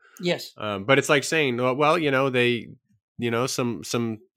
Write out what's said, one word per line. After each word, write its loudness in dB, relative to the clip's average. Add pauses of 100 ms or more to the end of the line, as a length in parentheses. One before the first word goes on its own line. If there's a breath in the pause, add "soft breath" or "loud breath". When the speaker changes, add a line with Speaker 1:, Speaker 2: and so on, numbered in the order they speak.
(200 soft breath)
Speaker 1:
Yes. -4
Speaker 2:
Um, -6
but 4
it's 2
like 2
saying, 0
"Well, 0
well, 2
you 0
know, 2
they, 0 (500)
you -2
know, 0
some, -2
some -2 (180)